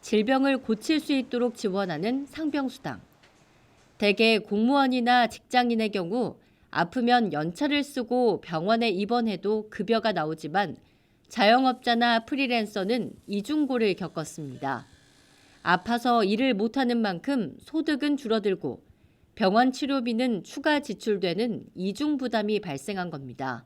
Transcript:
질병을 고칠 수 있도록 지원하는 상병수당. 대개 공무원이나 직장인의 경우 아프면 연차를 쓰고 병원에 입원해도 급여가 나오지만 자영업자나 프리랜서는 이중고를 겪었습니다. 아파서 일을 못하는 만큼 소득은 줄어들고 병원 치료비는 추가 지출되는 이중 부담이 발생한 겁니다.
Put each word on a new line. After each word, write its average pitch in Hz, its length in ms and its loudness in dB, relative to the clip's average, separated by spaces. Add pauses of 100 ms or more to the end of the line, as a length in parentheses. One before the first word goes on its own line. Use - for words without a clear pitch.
질병을 262 560 2
고칠 262 420 0
수 294 140 -2
있도록 247 420 0
지원하는 196 680 -2
상병수당. 269 760 -6 (960)
대개 214 420 4
공무원이나 247 880 2
직장인의 233 640 0
경우 196 440 -2 (360)
아프면 233 600 2
연차를 180 500 -2
쓰고 247 600 0
병원에 214 480 0
입원해도 214 800 -2
급여가 220 420 0
나오지만 160 640 -4 (540)
자영업자나 240 960 2
프리랜서는 226 880 -2 (120)
이중고를 233 680 0
겪었습니다. 139 920 -6 (760)
아파서 226 640 2
일을 220 300 2
못하는 233 420 0
만큼 214 640 -2
소득은 294 560 -2
줄어들고 202 680 -2 (520)
병원 226 360 4
치료비는 247 720 -2
추가 294 380 0
지출되는 196 920 -2
이중 269 440 -2
부담이 214 420 0
발생한 180 520 -6
겁니다. 131 540 -8